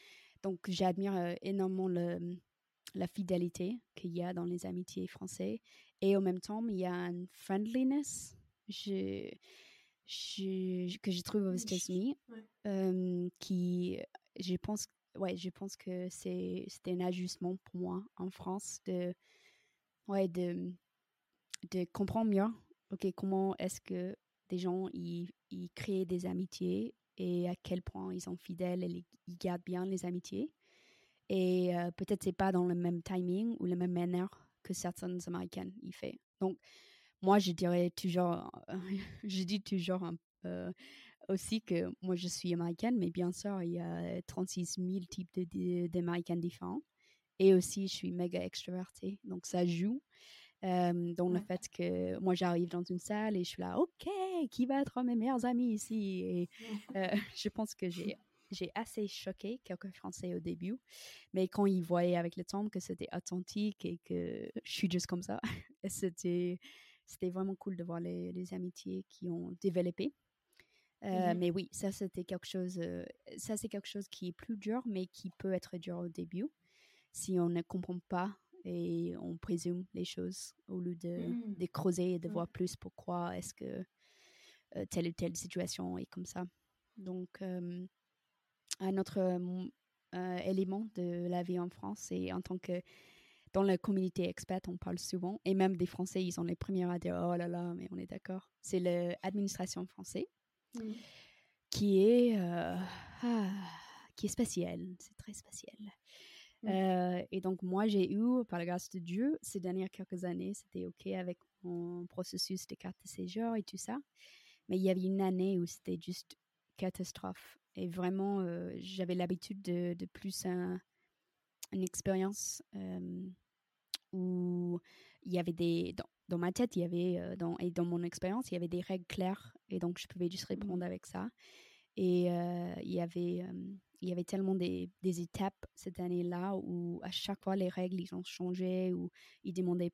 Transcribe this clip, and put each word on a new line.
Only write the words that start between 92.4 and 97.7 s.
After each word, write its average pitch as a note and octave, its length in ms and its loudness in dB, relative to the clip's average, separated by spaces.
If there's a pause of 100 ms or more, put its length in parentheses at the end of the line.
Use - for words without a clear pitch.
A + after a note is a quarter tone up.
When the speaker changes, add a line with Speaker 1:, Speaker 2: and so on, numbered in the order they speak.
Speaker 1:
tant F#3 160 -6
que, F3+ 240 -4 (720)
dans G3 100 6
la F#3+ 140 8
communauté F#3 520 2
expat, - 380 -4
on F3+ 100 -4
parle F3+ 220 -4
souvent, F3+ 460 -2
et F#3+ 100 4
même F#3+ 220 6
des F3 100 4
Français, F#3 360 0
ils F3 100 0
sont F3 100 -2
les F3 140 0
premiers F#3 280 0
à F3 140 0
dire, « F3 160 0 (160)
Oh F3 60 2
là E3+ 100 0
là, F3 280 -2